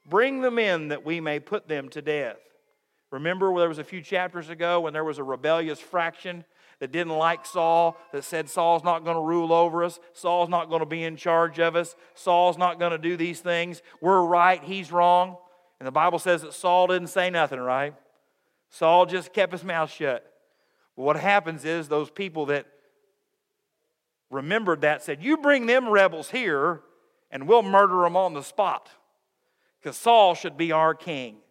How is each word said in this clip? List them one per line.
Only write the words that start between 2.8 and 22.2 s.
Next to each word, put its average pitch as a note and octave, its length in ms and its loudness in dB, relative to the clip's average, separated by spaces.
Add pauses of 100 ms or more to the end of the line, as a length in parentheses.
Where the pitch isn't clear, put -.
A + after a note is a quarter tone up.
Remember, F3+ 460 -2
there F3 120 2
was D3+ 100 -10
a D3 40 -10
few F3+ 180 -16
chapters F3 480 -6
ago E3+ 320 -2
when D#3 120 -6
there D#3 100 -4
was D3 160 -6
a C#3 40 -8
rebellious D3+ 560 -2
fraction E3+ 640 -6 (340)
that C3 120 -8
didn't E3 260 -4
like E3+ 280 0
Saul, E3 520 2 (140)
that C#3+ 120 -8
said, D#3+ 260 -8
"Saul's E3+ 340 0
not E3 200 0
gonna E3 180 -2
rule E3 300 0
over E3+ 320 2
us. F3 160 -6 (140)
Saul's F3 360 -2
not E3 200 -2
gonna D#3+ 160 -2
be E3 180 -6
in D#3+ 140 -8
charge E3 420 0
of E3 160 2
us. E3+ 200 -4 (180)
Saul's F3 440 2
not F3 220 0
gonna E3+ 180 -2
do E3+ 200 -4
these E3 240 -6
things. E3+ 400 -4 (200)
We're F#3 220 4
right, F3 400 4
he's F#3 280 -10
wrong." F3 460 4 (420)
And C3 80 -10
the C3 40 -6
Bible E3 280 2
says E3+ 220 0
that D3 120 -16
Saul F3+ 340 2
didn't F3+ 200 -2
say F3+ 220 -2
nothing, D3 300 -2
right? C3 340 -4 (760)
Saul F3 360 4
just F3 280 -6
kept F#3 180 0
his F3+ 120 -10
mouth E3 280 -4
shut. C3+ 340 -6 (720)
What C#3 200 0
happens D#3+ 500 0
is D#3+ 220 -4
those D3+ 220 -2
people D#3+ 380 -8